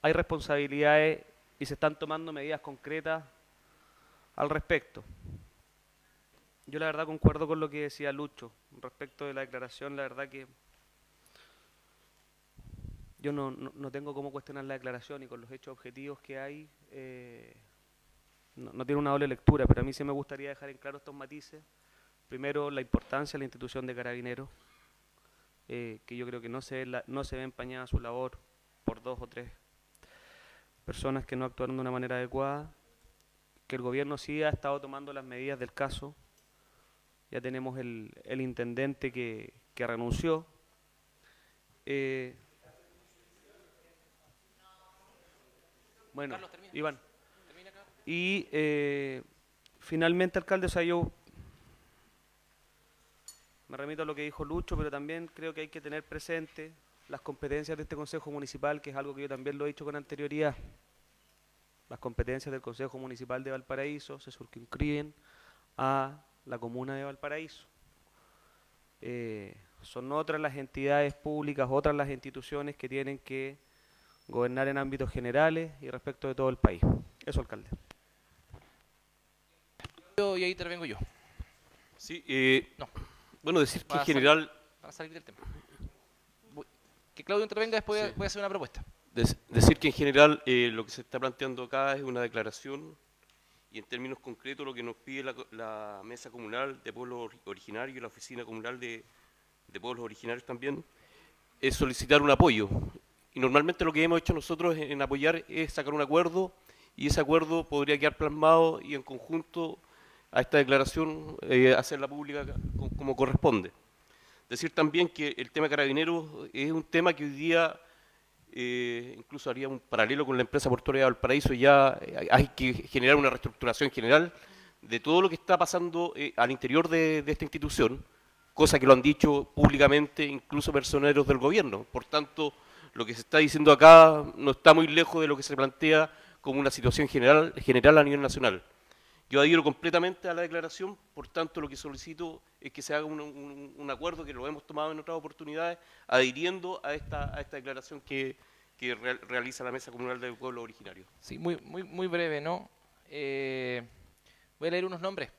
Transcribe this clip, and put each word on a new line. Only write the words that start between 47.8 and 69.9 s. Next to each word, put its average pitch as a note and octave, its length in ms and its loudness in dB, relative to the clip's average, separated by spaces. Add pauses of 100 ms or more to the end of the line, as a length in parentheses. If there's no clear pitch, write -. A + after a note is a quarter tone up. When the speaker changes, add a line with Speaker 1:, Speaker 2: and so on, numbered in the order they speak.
Speaker 1:
Y, F3+ 480 -4
eh, C#3+ 680 -4 (560)
finalmente, F3 600 0
alcalde, F#3+ 280 -2
o - 20 -2
sea, E3+ 140 -2
yo F3 280 -2 (2500)
me C3 100 -16
remito D3+ 240 -10
a - 20 -4
lo D3+ 100 -8
que C#3+ 80 -10
dijo D3 220 -10
Lucho, E3 320 -6
pero D3+ 140 -4
también D#3 380 -10
creo D#3+ 260 -12
que D#3 80 -12
hay D#3 60 -12
que D#3 120 -16
tener D3+ 240 -10
presente D#3+ 720 -12 (340)
las C#3+ 140 -12
competencias D3 560 -8
de D3+ 60 -10
este D3 120 -12
Consejo D3+ 340 -10
Municipal, D3 520 -6
que D3 80 -14
es C3+ 60 -12
algo C#3 180 -8
que C#3 80 -12
yo C#3+ 60 -10
también C3+ 280 -8
lo C#3+ 80 -6
he D3 40 -4
dicho D3 180 -12
con D3 100 -10
anterioridad. D3 580 -4 (1300)
Las B2 100 -16
competencias B2+ 540 -6
del C3 80 -10
Consejo B2+ 380 -12
Municipal B2+ 440 -12
de C3+ 80 -10
Valparaíso C3+ 680 -10
se C3 100 -20
circunscriben D3 840 -6 (640)
a C3+ 440 -2 (240)
la B2 120 -10
comuna B2+ 380 -10
de C#3 80 -10
Valparaíso. D3 640 -12 (1300)
Eh, A2 560 -12 (260)
son B2+ 300 -14